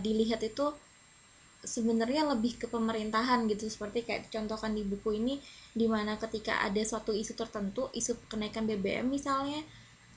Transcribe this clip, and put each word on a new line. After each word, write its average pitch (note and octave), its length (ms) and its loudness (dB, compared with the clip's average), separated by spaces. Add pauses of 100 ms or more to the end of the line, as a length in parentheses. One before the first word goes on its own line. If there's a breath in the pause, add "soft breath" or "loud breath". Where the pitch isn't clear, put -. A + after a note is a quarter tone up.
dilihat A3 440 2
itu C#4+ 280 0 (880)
sebenarnya A#3 640 2
lebih A#3+ 320 2
ke - 80 -4
pemerintahan A3+ 800 2
gitu, G#3+ 240 0
seperti A3 320 -4
kayak - 320 -4
contohkan A3 400 -4
di G#3+ 80 0
buku G#3 400 0
ini, C4 160 0 (400 loud breath)
di A3+ 80 6
mana G#3+ 320 2
ketika A3 400 -2
ada G#3 240 2
suatu A3 320 -2
isu G#3+ 240 -4
tertentu, A3 560 -4
isu A#3 320 -2
kenaikan G#3+ 400 -2
B G#3+ 160 0
B G3 160 2
M B3+ 160 2
misalnya, C#4+ 480 0 (560 loud breath)